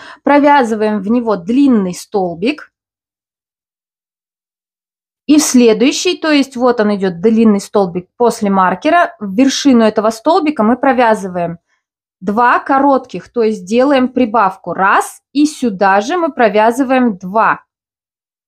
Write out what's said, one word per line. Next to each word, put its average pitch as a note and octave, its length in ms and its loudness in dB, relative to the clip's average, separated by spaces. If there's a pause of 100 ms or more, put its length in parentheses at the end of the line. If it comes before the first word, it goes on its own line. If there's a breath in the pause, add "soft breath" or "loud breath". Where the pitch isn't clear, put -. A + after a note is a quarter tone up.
(220 loud breath)
провязываем A#3+ 760 0
в F#3+ 100 -6
него A3+ 260 0
длинный G#3+ 580 0
столбик. F#3 760 -6 (2500)
И D4+ 120 4
в D4 40 4
следующий, B3 760 2
то D#4 120 -4
есть C#4 260 0
вот A#3+ 240 0
он G#3 140 0
идет, F#3 260 -4
длинный A3 400 2
столбик F3+ 480 -4 (100)
после A3+ 320 0
маркера, G3 680 0
в G3 160 -10
вершину B3+ 480 2
этого A3 280 0
столбика D4+ 520 -2
мы A#3 140 2
провязываем G3 800 -2 (640)
два A#3+ 380 0
коротких, C4+ 720 -2
то A#3 120 -2
есть G#3+ 240 -4
делаем B3+ 420 0
прибавку G#3+ 640 -2
раз, G3+ 480 -2 (120)
и D4 120 2
сюда G3+ 560 0
же C#4 160 -4
мы E4 160 -2
провязываем A#3 840 0
два. F#3 460 -2 (840)